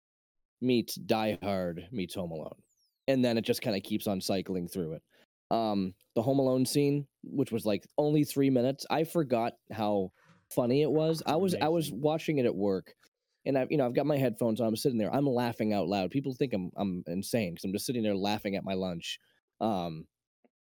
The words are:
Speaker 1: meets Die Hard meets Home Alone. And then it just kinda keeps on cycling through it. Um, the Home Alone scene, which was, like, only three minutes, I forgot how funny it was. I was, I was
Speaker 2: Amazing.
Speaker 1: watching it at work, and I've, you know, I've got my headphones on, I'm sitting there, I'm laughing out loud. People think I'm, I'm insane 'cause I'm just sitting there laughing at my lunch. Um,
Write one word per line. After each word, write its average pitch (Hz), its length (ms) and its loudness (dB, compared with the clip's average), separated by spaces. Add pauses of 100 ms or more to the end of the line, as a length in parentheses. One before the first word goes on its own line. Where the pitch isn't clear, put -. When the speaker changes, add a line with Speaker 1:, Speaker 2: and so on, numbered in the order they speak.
(600)
Speaker 1:
meets 123 340 2
Die 110 480 0
Hard 90 480 -4
meets 95 240 -6
Home 90 160 -6
Alone. 78 240 -10 (540)
And 131 160 4
then 117 120 2
it 113 80 2
just - 180 0
kinda 101 180 0
keeps - 260 -4
on 98 140 0
cycling 92 480 -2
through 82 260 -6
it. 76 80 -14 (480)
Um, 104 440 0 (200)
the 120 80 2
Home 135 160 2
Alone 131 260 4
scene, 143 420 0 (180)
which - 280 -2
was, 110 140 -2
like, 101 180 0 (140)
only 151 260 4
three 139 240 2
minutes, 131 420 2
I 151 140 2
forgot 123 500 0 (180)
how 104 400 0 (380)
funny 131 320 2
it 143 80 2
was. 156 360 2
I 147 100 2
was, 180 240 2
I 147 80 2
was 160 200 0
Speaker 2:
Amazing. 143 120 -8
Speaker 1:
watching 151 380 0
it 120 80 4
at - 80 2
work, 95 400 -2 (500)
and 135 140 0
I've, 127 140 -2
you 160 40 2
know, 131 100 4
I've 120 80 -2
got 139 120 2
my 147 120 2
headphones 117 420 2
on, 113 80 2
I'm 110 80 2
sitting 120 220 0
there, 101 140 0
I'm 143 140 2
laughing 120 460 0
out 95 160 0
loud. 95 240 0
People 135 220 -2
think 127 180 -2
I'm, 92 240 -4
I'm 90 320 -2
insane 92 480 -2
'cause - 80 -14
I'm 95 80 -4
just 101 140 -4
sitting 123 180 -2
there 104 100 2
laughing 101 420 -2
at - 80 -4
my 95 100 -2
lunch. 92 440 -6 (440)
Um, 85 420 -2 (680)